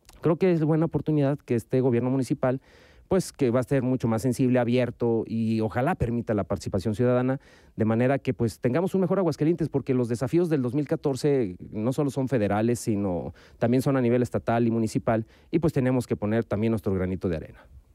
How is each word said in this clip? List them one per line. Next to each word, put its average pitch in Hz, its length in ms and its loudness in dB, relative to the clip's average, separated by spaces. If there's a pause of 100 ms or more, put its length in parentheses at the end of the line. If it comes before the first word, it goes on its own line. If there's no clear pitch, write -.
(200)
Creo 160 160 2
que 185 160 2
es 165 100 2
buena 160 220 2
oportunidad 147 520 0
que - 200 -2
este 127 240 0
gobierno 123 300 2
municipal, 131 500 0 (480)
pues, 190 240 0
que 123 180 0
va 117 80 2
a 123 60 0
ser 135 180 0
mucho 127 240 0
más 113 160 0
sensible, 127 380 2
abierto, 120 640 0
y 113 360 -2
ojalá 127 340 -2
permita 117 360 -2
la 101 120 0
participación 101 500 -4
ciudadana, 123 460 0 (340)
de - 100 -2
manera 123 360 2
que, 131 120 -2
pues, - 280 -4
tengamos 156 340 0
un 190 60 2
mejor 185 180 0
Aguascalientes, 160 500 0
porque 135 260 -2
los 123 140 2
desafíos 139 400 0
del 151 140 0
dos 120 120 -2
mil 147 120 0
catorce 135 680 0 (160)
no 110 200 -2
solo 143 180 -2
son 131 180 -4
federales, 113 500 0
sino 98 560 -2 (240)
también 123 240 2
son 139 140 0
a 135 40 2
nivel 123 220 2
estatal 117 460 -2
y - 20 2
municipal, 113 560 0 (240)
y, - 80 0
pues, 160 140 0
tenemos 127 340 0
que - 80 -4
poner 110 300 0
también 110 260 -2
nuestro 104 240 -2
granito 92 340 -2
de 87 60 -2
arena. - 320 -12 (280)